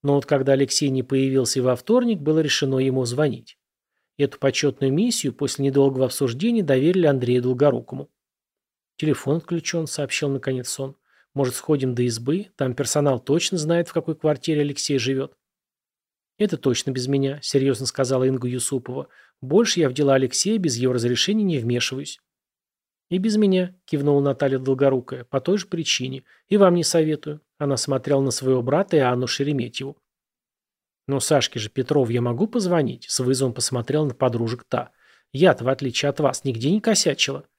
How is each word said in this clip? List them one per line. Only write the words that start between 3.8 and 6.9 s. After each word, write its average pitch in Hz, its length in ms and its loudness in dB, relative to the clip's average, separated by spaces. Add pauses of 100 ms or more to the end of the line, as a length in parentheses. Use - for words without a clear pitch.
Эту 143 220 0
почетную 135 520 0
миссию 175 420 0
после 139 320 -4
недолгого 135 400 4
обсуждения 147 580 -2
доверили 156 420 2